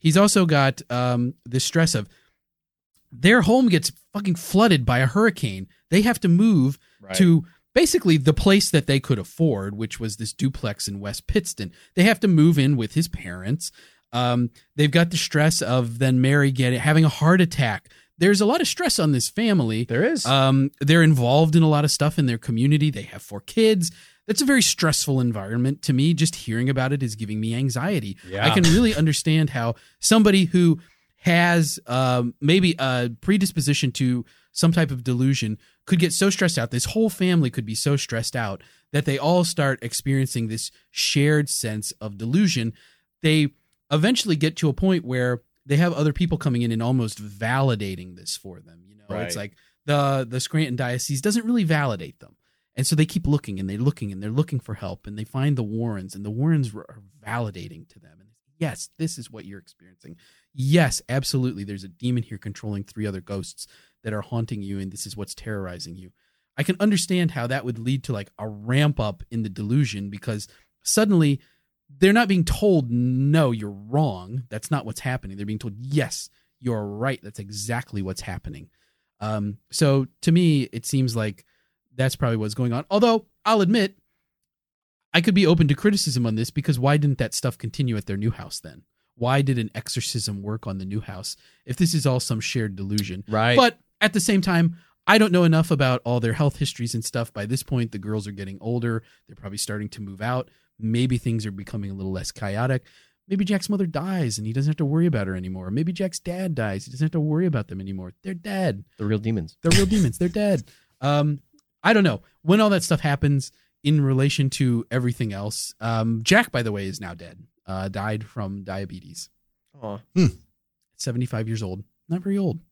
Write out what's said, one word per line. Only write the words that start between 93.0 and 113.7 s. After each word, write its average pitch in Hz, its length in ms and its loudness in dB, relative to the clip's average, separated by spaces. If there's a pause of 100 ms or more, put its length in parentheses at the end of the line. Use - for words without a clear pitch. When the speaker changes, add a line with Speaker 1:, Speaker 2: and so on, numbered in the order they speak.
Speaker 2:
Right. 110 280 2
Speaker 1:
But 233 220 2 (220)
at 208 120 2
the 202 80 0
same 196 200 2
time, 170 360 2 (320)
I 214 100 8
don't 214 140 4
know 180 120 6
enough 160 280 4
about 131 320 2
all 120 160 0
their 113 140 0
health 147 240 0
histories 120 360 -6
and 113 100 -6
stuff. - 280 -6
By 104 140 -8
this 123 160 -4
point, 120 300 -2
the 107 60 -8
girls 104 300 -6
are 104 40 -12
getting 98 280 -12
older. 117 420 -4 (240)
They're - 80 -20
probably 104 240 -14
starting 104 320 -8
to 110 120 -14
move 98 180 -14
out. 123 300 -6 (280)
Maybe 120 400 0
things 113 280 -4
are 107 40 -8
becoming 98 400 -10
a 98 40 -8
little 95 180 -6
less 92 180 -8
chaotic. 117 540 -4 (420)
Maybe 196 180 -2
Jack's 190 240 -2
mother 202 180 -2
dies 160 520 -4
and 104 80 -6
he 113 60 -6
doesn't 135 180 0
have 151 60 -2
to 160 80 -2
worry 156 220 2
about 117 200 0
her 95 80 -4
anymore. 92 360 -8
Maybe 160 220 -2
Jack's 180 280 -6
dad 175 340 -6
dies. 104 300 -4
He 127 80 -20
doesn't 131 140 -2
have 156 60 0
to 165 80 -2
worry 156 260 0
about 131 220 -2
them 95 120 -10
anymore. 95 320 -10 (100)
They're - 120 -10
dead. 170 500 -4 (140)
Speaker 2:
The 107 80 -6
real 107 120 0
demons. 104 440 -4
Speaker 1:
They're 170 140 4
real 196 100 4
demons. 190 320 0
They're 175 100 0
dead. 196 420 -2 (300)
Um, 147 400 0 (420)
I 196 100 4
don't 214 120 6
know. 123 180 2 (200)
When 185 180 4
all 214 100 6
that 185 120 2
stuff 156 180 0
happens 143 520 0 (320)